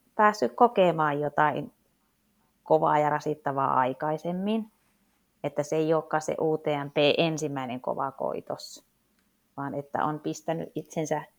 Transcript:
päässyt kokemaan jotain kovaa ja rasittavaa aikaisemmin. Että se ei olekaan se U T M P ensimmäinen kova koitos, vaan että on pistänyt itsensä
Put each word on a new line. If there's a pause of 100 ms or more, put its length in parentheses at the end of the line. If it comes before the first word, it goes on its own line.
(160)
päässyt
kokemaan
jotain (920)
kovaa
ja
rasittavaa
aikaisemmin. (720)
Että
se
ei
olekaan
se
U
T
M
P (200)
ensimmäinen
kova
koitos, (720)
vaan
että
on
pistänyt
itsensä (180)